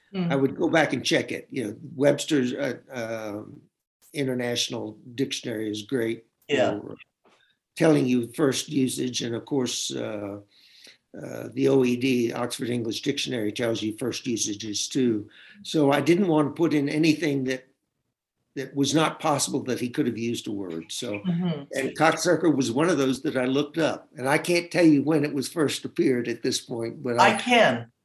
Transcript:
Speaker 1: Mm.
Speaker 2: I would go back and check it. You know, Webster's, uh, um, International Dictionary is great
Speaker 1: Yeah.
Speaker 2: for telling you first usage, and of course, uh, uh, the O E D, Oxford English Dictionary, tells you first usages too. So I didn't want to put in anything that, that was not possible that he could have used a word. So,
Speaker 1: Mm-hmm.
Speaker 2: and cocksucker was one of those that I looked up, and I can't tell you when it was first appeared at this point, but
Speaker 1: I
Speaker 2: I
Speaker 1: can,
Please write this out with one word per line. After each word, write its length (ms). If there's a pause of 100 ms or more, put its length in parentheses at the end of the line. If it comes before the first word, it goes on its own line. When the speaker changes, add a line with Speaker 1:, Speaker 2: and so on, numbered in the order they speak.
(140)
Speaker 1:
Mm. 180
Speaker 2:
I 40
would 200
go 140
back 240
and 100
check 300
it. 180
You 140
know, 100 (200)
Webster's, 580
uh, 220 (180)
um, 680 (540)
International 840 (180)
Dictionary 540
is 120
great 440 (220)
Speaker 1:
Yeah. 320
Speaker 2:
for 160 (800)
telling 300
you 280
first 360
usage, 540
and 120
of 100
course, 460
uh, 480 (840)
uh, 320
the 160
O 140
E 140
D, 340
Oxford 380
English 320
Dictionary, 500
tells 300
you 160
first 300
usages 600
too. 400 (360)
So 280
I 100
didn't 260
want 220
to 120
put 120
in 140
anything 580
that, 220 (880)
that 200
was 200
not 240
possible 440
that 180
he 80
could 180
have 100
used 300
a 40
word. 420
So, 260
Speaker 1:
Mm-hmm. 440 (140)
Speaker 2:
and 200
cocksucker 580
was 160
one 180
of 80
those 260
that 120
I 100
looked 340
up, 280 (100)
and 120
I 80
can't 340
tell 140
you 180
when 220
it 80
was 160
first 340
appeared 460
at 120
this 200
point, 420
but 160
Speaker 1:
I 140
Speaker 2:
I 40
Speaker 1:
can, 540 (140)